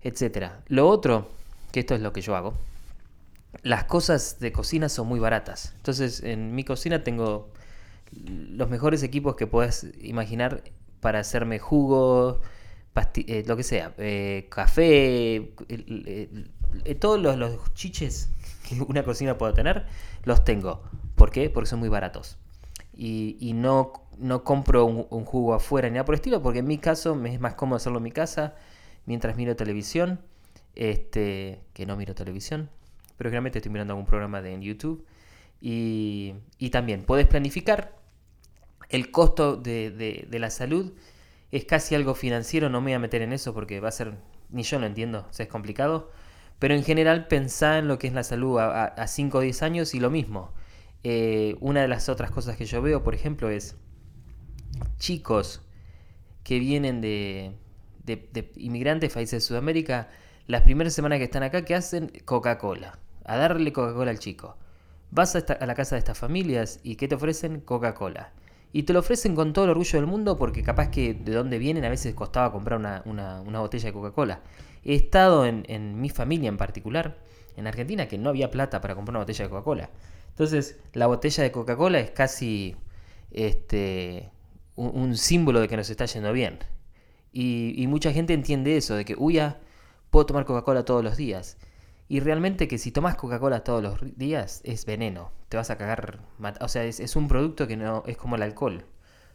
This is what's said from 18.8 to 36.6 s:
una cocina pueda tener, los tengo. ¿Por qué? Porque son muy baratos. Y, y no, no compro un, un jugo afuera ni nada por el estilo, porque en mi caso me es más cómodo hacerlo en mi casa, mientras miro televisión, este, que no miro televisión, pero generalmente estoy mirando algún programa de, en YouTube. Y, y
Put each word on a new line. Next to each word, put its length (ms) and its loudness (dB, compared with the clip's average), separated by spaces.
una 220 0
cocina 340 -2
pueda 160 0
tener, 320 4
los 200 8
tengo. 380 0
¿Por 140 12
qué? 200 0
Porque 180 0
son 120 -2
muy 100 0
baratos. 480 -4
Y, 460 -6
y 120 -4
no, 400 4
no 280 -2
compro 420 6
un, 240 0
un 140 -6
jugo 280 2
afuera 360 2
ni 60 -2
nada 120 -2
por 80 2
el 60 2
estilo, 220 0
porque 180 2
en 60 0
mi 120 0
caso 360 0
me 200 -4
es 60 -4
más 140 -2
cómodo 220 0
hacerlo 220 -2
en 60 -4
mi 80 -8
casa, 420 -2
mientras 320 -4
miro 200 -2
televisión, 640 -2
este, 840 -2
que 100 -10
no 120 -6
miro 180 -6
televisión, 560 -8
pero 140 -6
generalmente 280 -4
estoy 140 -6
mirando 220 -4
algún 120 -8
programa 360 2
de, 100 -10
en 100 -10
YouTube. 440 -8
Y, 720 -4
y 120 -6